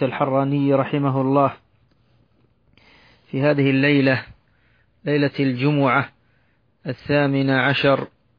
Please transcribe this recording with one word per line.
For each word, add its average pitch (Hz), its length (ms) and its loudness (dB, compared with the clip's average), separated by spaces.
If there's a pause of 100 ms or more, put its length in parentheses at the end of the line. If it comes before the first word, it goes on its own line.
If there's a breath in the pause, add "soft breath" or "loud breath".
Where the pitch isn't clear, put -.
الحراني 139 720 0
رحمه 135 460 0
الله، 135 320 2 (1700 soft breath)
في 135 160 -6
هذه 143 280 2
الليلة، 135 540 2 (800)
ليلة 143 360 -2
الجمعة 135 680 0 (800)
الثامنة 139 720 -2
عشر 139 480 0 (300)